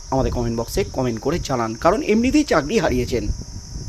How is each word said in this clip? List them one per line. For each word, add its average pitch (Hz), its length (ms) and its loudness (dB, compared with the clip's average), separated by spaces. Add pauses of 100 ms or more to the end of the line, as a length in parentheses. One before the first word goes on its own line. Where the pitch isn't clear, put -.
(120)
আমাদের 131 200 2
কমেন্ট 117 280 0
বক্সে - 240 -2
কমেন্ট 123 380 -2
করে 156 180 0
জানান, 113 360 -2
কারণ 190 260 2
এমনিতেই 254 420 4
চাকরি 202 360 2
হারিয়েছেন, 123 480 0 (600)